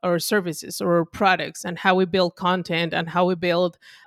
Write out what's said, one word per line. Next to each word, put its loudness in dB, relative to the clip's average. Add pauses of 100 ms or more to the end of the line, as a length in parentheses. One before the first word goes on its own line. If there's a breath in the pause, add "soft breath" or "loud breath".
our 2
services -4
or 2
products 0
and -6
how 2
we 2
build 0
content -2
and -2
how 0
we 2
build 0 (300 loud breath)